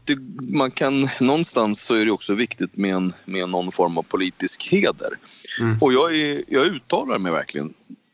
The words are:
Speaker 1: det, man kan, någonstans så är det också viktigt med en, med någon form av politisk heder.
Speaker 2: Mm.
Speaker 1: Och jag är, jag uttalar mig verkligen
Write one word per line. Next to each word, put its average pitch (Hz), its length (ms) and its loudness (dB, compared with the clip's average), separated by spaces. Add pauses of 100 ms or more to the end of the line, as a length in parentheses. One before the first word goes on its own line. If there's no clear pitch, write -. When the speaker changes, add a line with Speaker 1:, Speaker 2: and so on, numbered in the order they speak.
Speaker 1:
det, 147 120 0 (240)
man 131 300 0
kan, 135 380 0 (100)
någonstans 127 680 2
så 120 100 2
är 110 100 4
det 110 60 4
också 101 220 -2
viktigt 101 440 -4
med 98 180 0
en, 92 180 0 (120)
med 92 240 -4
någon 92 220 -2
form 85 260 0
av 82 60 -2
politisk - 600 -4
heder. - 460 0 (500)
Speaker 2:
Mm. 113 220 2
Speaker 1:
Och 131 120 6
jag 160 240 4
är, 147 300 -2
jag 139 180 4
uttalar 175 520 -2
mig 92 140 -2
verkligen 73 420 -4 (400)